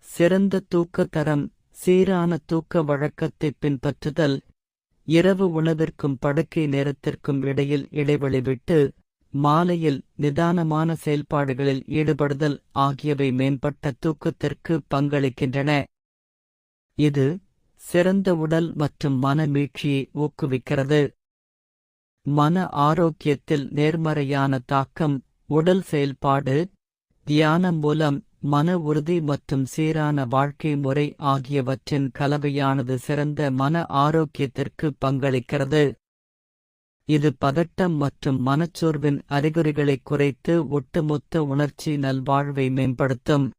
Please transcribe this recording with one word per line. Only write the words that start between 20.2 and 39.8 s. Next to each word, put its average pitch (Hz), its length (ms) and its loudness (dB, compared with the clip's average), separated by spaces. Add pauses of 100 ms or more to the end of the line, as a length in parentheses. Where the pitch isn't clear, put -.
மன 151 380 2 (140)
ஆரோக்கியத்தில் 151 920 0
நேர்மறையான 143 960 0
தாக்கம், 139 500 0 (300)
உடல் 175 360 2
செயல்பாடு, 139 720 0 (680)
தியானம் 156 560 2
மூலம் 151 380 0 (260)
மன 147 320 2
உறுதி 151 420 -2
மற்றும் 143 440 -2
சீரான 151 640 -2
வாழ்க்கை 143 500 -2
முறை 139 280 0 (140)
ஆகியவற்றின் 139 920 -2
கலவையானது 139 880 -2
சிறந்த 147 520 -2
மன 139 340 0 (100)
ஆரோக்கியத்திற்கு 143 920 0 (140)
பங்களிக்கிறது. 135 840 0 (1200)
இது 147 220 4 (100)
பதட்டம் 165 560 0
மற்றும் 139 500 -2
மனச்சோர்வின் 151 800 0
அறிகுறிகளை 147 760 0